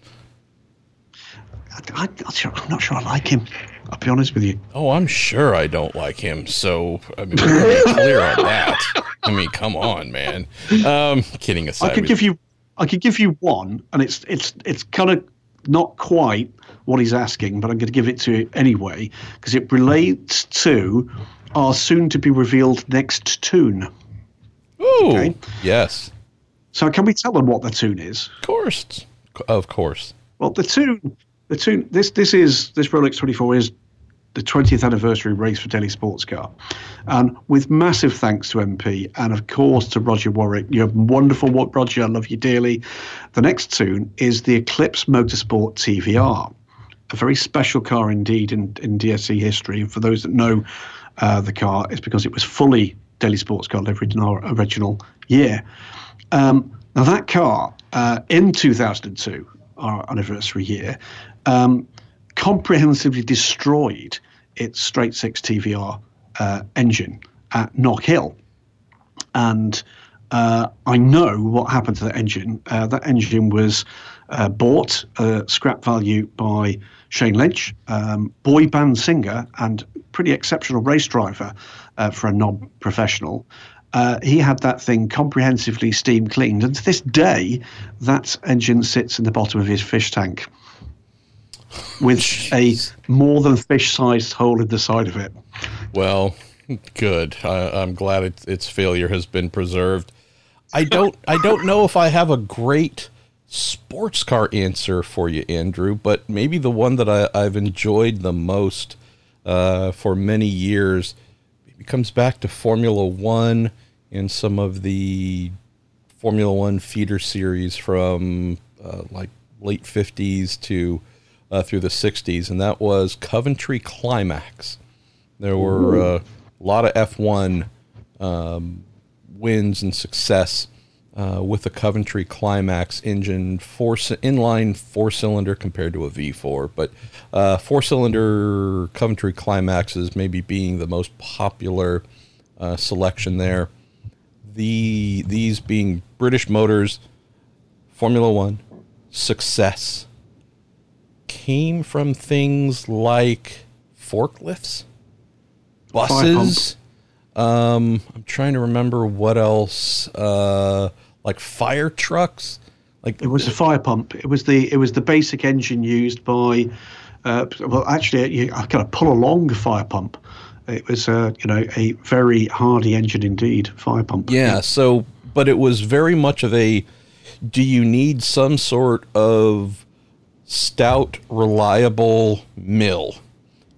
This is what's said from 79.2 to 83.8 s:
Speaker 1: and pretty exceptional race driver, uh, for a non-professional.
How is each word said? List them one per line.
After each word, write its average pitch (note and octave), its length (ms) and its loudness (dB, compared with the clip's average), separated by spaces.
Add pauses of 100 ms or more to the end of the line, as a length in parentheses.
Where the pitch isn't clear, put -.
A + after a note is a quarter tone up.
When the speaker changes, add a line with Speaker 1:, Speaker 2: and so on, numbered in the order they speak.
Speaker 1:
and A2 260 -4 (260)
pretty F3 200 0
exceptional C3+ 500 -2
race C#3+ 260 2
driver, G#2 460 -4 (440)
uh, G#2+ 120 0
for - 180 -6
a G#2 60 0
non-professional. G#2 1120 -2 (480)